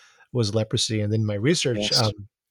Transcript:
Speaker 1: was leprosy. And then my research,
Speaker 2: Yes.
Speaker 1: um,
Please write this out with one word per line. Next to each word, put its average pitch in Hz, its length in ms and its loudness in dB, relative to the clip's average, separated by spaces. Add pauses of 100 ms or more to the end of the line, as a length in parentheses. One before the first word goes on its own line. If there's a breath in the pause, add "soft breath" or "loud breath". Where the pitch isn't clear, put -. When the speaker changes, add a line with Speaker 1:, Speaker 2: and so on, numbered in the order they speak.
(320 soft breath)
Speaker 1:
was 113 240 0
leprosy. 110 460 0
And 104 100 0
then 110 140 2
my 104 100 0
research, 123 420 0
Speaker 2:
Yes. 104 240 0
Speaker 1:
um, 104 260 -2 (240)